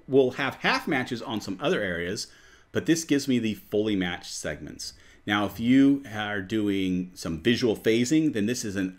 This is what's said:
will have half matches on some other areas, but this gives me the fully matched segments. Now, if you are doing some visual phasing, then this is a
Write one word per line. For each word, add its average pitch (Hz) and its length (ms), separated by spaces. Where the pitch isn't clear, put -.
will 131 240
have 131 240
half 233 320
matches 123 340
on 110 200
some 92 180
other 147 220
areas, 87 460
but 101 140
this 160 200
gives 143 220
me 123 120
the 110 160
fully 107 400
matched 90 360
segments. - 640
Now, 104 200
if 95 140
you 139 440
are 104 280
doing 95 760
some 80 260
visual 113 340
phasing, 123 580
then 104 120
this 123 180
is 101 120
a 95 240